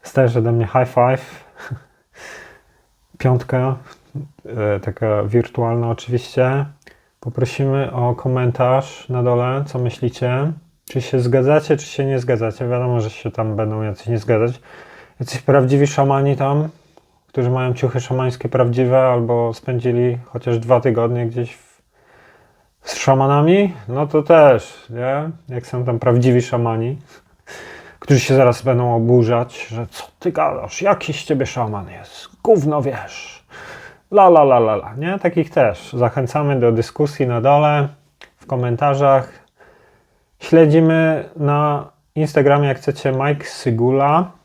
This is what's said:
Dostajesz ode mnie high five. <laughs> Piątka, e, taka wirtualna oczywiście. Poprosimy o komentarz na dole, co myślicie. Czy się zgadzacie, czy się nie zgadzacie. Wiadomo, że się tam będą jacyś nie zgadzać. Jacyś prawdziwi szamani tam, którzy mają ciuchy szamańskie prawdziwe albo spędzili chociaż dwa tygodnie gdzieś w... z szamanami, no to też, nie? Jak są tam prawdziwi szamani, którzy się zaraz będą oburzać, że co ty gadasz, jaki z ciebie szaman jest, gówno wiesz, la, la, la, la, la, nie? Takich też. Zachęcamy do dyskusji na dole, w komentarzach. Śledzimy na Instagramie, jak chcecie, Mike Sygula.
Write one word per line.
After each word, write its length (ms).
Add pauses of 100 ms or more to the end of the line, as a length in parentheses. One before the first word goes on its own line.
Dostajesz 280
ode 160
mnie 140
high 220
five. 580 (240)
<laughs> 1500
Piątka, 580 (680)
e, 340
taka 440
wirtualna 680
oczywiście. 760 (540)
Poprosimy 720
o 240
komentarz 920
na 140
dole, 440
co 120
myślicie. 720 (340)
Czy 160
się 180
zgadzacie, 580
czy 80
się 200
nie 140
zgadzacie. 480
Wiadomo, 340
że 80
się 220
tam 240
będą 260
jacyś 260
nie 100
zgadzać. 440 (580)
Jacyś 220
prawdziwi 460
szamani 480
tam, 340 (580)
którzy 220
mają 240
ciuchy 260
szamańskie 500
prawdziwe 580
albo 460
spędzili 720
chociaż 340
dwa 200
tygodnie 460
gdzieś 300
w... 260 (1000)
z 140
szamanami, 800 (140)
no 200
to 160
też, 640
nie? 420 (240)
Jak 120
są 180
tam 140
prawdziwi 420
szamani, 560 (1120)
którzy 120
się 160
zaraz 260
będą 340
oburzać, 720
że 200
co 160 (160)
ty 120
gadasz, 500
jaki 320
z 100
ciebie 220
szaman 440
jest, 400 (140)
gówno 380
wiesz, 600 (680)
la, 160
la, 140
la, 160
la, 160
la, 220
nie? 240
Takich 300
też. 440
Zachęcamy 680
do 120
dyskusji 560
na 140
dole, 460 (500)
w 80
komentarzach. 840 (1120)
Śledzimy 960
na 540 (260)
Instagramie, 520
jak 100
chcecie, 340
Mike 340
Sygula. 840 (140)